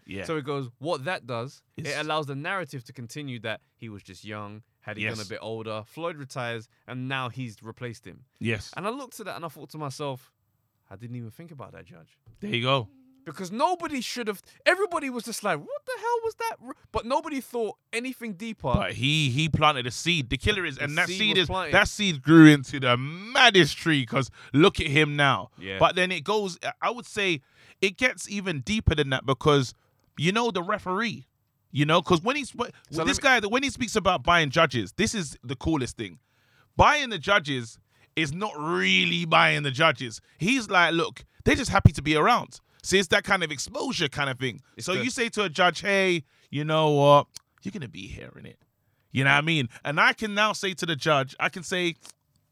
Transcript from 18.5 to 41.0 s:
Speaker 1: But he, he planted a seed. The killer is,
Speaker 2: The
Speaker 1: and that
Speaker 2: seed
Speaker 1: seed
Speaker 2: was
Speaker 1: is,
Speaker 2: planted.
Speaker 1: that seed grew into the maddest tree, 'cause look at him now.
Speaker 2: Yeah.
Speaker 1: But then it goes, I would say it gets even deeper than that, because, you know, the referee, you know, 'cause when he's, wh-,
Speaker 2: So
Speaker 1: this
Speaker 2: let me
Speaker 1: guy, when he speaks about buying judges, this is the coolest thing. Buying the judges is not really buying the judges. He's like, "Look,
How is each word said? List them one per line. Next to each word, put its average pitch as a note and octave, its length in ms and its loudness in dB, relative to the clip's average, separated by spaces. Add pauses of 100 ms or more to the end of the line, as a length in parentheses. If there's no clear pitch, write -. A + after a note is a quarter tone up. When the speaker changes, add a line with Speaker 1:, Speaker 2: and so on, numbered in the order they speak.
Speaker 1:
But G2 220 -2
he, C#3+ 340 2
he D3 180 0
planted D3 400 2
a A#2+ 40 -6
seed. D#3+ 380 -2
The C#3+ 60 -2
killer G3 300 -2
is, C#3+ 100 -6
Speaker 2:
The B2+ 80 -6
Speaker 1:
and D3 140 -4
that F3 100 2
Speaker 2:
seed F#3 120 -6
Speaker 1:
seed G#3+ 180 2
Speaker 2:
was F3+ 60 4
Speaker 1:
is, D3 40 0
Speaker 2:
planted. E3+ 260 -4
Speaker 1:
that G3+ 140 6
seed F3+ 340 -2
grew D#3+ 260 12
into C#3+ 340 6
the B2 160 2
maddest G3 800 4
tree, D3 280 0
'cause C3+ 240 -2 (220)
look D#3+ 300 6
at D#3+ 60 -2
him D3 280 2
now. C3+ 420 2
Speaker 2:
Yeah. F#2+ 220 -8
Speaker 1:
But F3 160 4
then F#3 160 0
it D#3+ 140 -8
goes, G3 340 -2 (220)
I F#3 80 -2
would A#3+ 160 -10
say F#3 340 -2 (400)
it F#3+ 160 0
gets - 340 -2
even F#3+ 300 -6
deeper G3+ 340 0
than D3 180 0
that, C3 140 -4
because, C#3 480 2 (440)
you E3 160 0
know, A#3 180 0
the F3+ 100 -6
referee, F#3 640 -6 (460)
you C#3 140 2
know, E3 160 4
'cause E3 200 2
when A#3+ 140 0
he's, C#4+ 160 -6
wh-, A#3 160 -6 (240)
Speaker 2:
So D#3+ 140 -2
Speaker 1:
this - 180 0
Speaker 2:
let B3+ 180 6
me G#3 60 -4
Speaker 1:
guy, - 0 -
when B3 160 0
he C#4 60 -2
speaks A#3 260 -6
about F3+ 280 0
buying E3+ 260 4
judges, B2+ 480 0
this G#3+ 180 0
is E3+ 260 -6
the C3 140 -10
coolest C#3+ 400 -2
thing. G2 240 -10 (560)
Buying C4+ 340 4
the G3+ 100 -6
judges C#3+ 600 -2 (380)
is D3+ 160 -2
not G3 260 -6
really F3 640 0
buying D#3+ 400 4
the C#3 80 -2
judges. C3 480 0 (180)
He's A3 320 -2
like, F3 240 4
"Look, - 300 -2 (220)